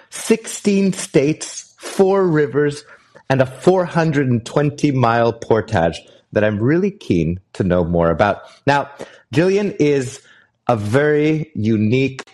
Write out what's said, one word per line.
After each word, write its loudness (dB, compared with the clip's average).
sixteen -2
states, -4
four 0
rivers, 0
and 2
a 4
four 0
hundred 0
and 0
twenty 0
mile 2
portage 0
that 2
I'm 0
really 0
keen -2
to -4
know 2
more 2
about. 0
Now, 0
Jillian 0
is 0
a 2
very 0
unique -2